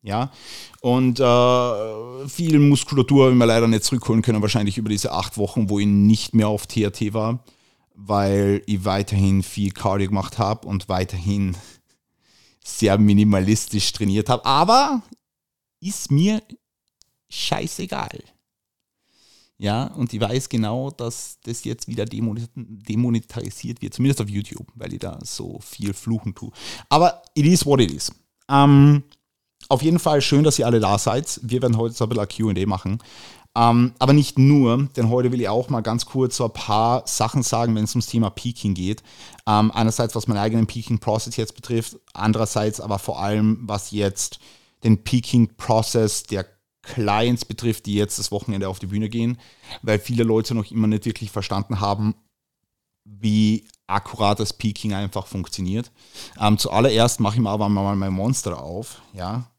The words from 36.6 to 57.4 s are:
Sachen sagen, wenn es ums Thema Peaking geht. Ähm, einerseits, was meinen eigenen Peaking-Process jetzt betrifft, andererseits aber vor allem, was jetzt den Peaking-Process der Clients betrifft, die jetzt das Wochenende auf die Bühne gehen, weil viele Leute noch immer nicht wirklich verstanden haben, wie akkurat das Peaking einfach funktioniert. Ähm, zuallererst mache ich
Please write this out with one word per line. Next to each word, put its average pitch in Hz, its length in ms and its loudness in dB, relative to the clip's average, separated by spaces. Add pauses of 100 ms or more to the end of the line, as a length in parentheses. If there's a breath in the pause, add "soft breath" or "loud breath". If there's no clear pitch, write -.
Sachen - 360 0
sagen, 117 320 0
wenn 107 80 0
es 110 100 -4
ums 120 140 -2
Thema 113 220 0
Peaking 110 440 -4
geht. 92 300 -4 (420 loud breath)
Ähm, 107 260 4
einerseits, 110 440 -2
was 107 120 -6
meinen 107 100 -2
eigenen 110 280 0
Peaking-Process 113 720 -4
jetzt 110 200 -6
betrifft, - 420 -6 (160)
andererseits 107 640 -2
aber 104 200 -6
vor - 200 -8
allem, 107 440 0
was 104 280 -8
jetzt 101 480 -4 (460 soft breath)
den 110 180 4
Peaking-Process 113 1200 0
der 95 240 -8 (360)
Clients 113 600 0
betrifft, 113 420 -4
die 104 100 -2
jetzt 101 220 -2
das - 140 -6
Wochenende 101 380 -6
auf 95 100 -10
die 101 60 -12
Bühne 104 240 -4
gehen, 117 280 -4 (440 loud breath)
weil 107 180 0
viele 117 240 -2
Leute 113 320 0
noch 107 160 -4
immer 110 160 0
nicht 107 160 0
wirklich 110 280 -8
verstanden 101 500 -6
haben, 104 340 -2 (880)
wie 107 640 0 (200)
akkurat 101 520 -2
das 104 140 -4
Peaking 107 400 -4
einfach 95 340 -6
funktioniert. 98 640 -6 (480 loud breath)
Ähm, 107 180 4
zuallererst 113 600 2
mache 107 160 0
ich 123 60 2